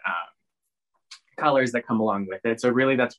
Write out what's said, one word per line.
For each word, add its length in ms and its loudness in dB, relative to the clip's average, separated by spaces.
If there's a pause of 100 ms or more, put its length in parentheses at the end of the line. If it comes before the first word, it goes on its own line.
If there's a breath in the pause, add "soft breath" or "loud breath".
um, 220 -6 (1080)
colors 340 2
that 160 -4
come 120 0
along 280 0
with 180 -10
it. 160 -2
So 80 2
really, 260 2
that's 240 -2